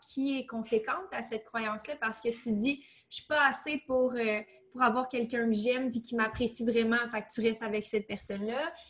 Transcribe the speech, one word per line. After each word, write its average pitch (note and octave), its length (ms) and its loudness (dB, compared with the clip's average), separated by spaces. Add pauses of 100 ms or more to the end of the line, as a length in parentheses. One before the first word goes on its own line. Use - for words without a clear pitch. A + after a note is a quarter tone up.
qui C4+ 380 -2
est B3+ 80 -4
conséquente A#3 680 -2
à A#3 80 -4
cette A3 220 -6
croyance-là A3 580 -6
parce A3+ 200 -4
que A#3 80 0
tu A#3 240 -2
dis, « B3+ 320 0 (260)
Je - 60 -10
suis - 100 -10
pas D4 220 4
assez D4+ 400 -2
pour, B3+ 260 4
euh, A3 260 2 (320)
pour B3+ 100 0
avoir B3 260 4
quelqu'un A#3+ 380 0
que A3+ 60 4
j'aime B3 380 2
puis A3+ 100 -2
qui - 140 -8
m'apprécie A#3 500 0
vraiment. » A3+ 320 4 (140)
Fait G#3+ 120 -4
que G#3+ 120 -14
tu A3+ 60 -2
restes A3 240 2
avec G#3+ 220 -2
cette G#3 200 -2
personne-là. « A3 680 -4 (180)